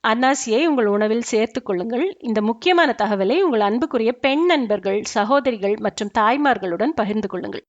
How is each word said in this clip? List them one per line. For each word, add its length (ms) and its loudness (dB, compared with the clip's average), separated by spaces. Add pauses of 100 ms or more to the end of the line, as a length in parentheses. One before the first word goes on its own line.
அன்னாசியை 580 2
உங்கள் 220 2
உணவில் 440 0
சேர்த்துக் 340 -2
கொள்ளுங்கள். 400 -2 (140)
இந்த 220 -2
முக்கியமான 560 2
தகவலை 440 0
உங்கள் 200 2
அன்புக்குரிய 500 0
பெண் 340 0
நண்பர்கள், 580 0
சகோதரிகள் 760 0
மற்றும் 320 -4
தாய்மார்களுடன் 840 0
பகிர்ந்து 320 -2
கொள்ளுங்கள். 420 -8